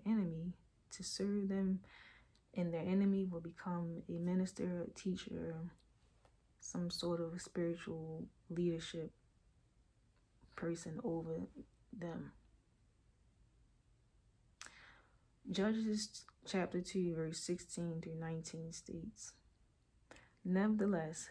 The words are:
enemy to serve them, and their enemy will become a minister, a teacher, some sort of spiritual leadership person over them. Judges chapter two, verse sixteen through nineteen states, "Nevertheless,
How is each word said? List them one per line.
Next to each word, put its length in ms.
enemy 480
to 100
serve 480
them, 300
and 180
their 80
enemy 500
will 120
become 680
a 40
minister, 760
a 100
teacher, 580
some 300
sort 320
of 180
spiritual 840
leadership 640
person 480
over 440
them. 400
Judges 720
chapter 340
two, 340
verse 260
sixteen 640
through 160
nineteen 540
states, 600
"Nevertheless, 880